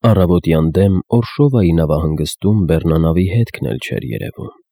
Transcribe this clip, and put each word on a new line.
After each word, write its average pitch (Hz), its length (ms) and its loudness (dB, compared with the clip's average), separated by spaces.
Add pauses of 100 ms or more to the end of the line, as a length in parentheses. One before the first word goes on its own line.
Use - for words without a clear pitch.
Առավոտյան 87 640 2
դեմ 95 240 2 (140)
Օրշովայի 120 640 2
նավահանգստում 78 880 0
Բեռնանավի 80 640 0
հետքն 95 420 -2
էլ 57 80 -4
չէր - 320 -8
երևում։ - 400 -10 (240)